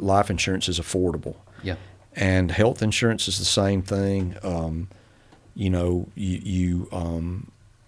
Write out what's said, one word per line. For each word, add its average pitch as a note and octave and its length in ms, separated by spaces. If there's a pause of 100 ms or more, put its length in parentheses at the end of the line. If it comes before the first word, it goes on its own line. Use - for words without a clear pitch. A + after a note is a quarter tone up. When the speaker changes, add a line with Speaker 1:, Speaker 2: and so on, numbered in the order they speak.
Speaker 1:
life G2 300
insurance F#2 380
is F2 120
affordable. E2+ 560 (260)
Speaker 2:
Yeah. F2+ 140 (400)
Speaker 1:
And F#2 340
health G#2+ 320
insurance A2 460
is F#2+ 100
the G2 60
same G2 380
thing. G2 600
Um, E2 460 (680)
you G2 160
know, F2+ 460
you, F#2 260
you, F2+ 500
um, E2+ 580 (380)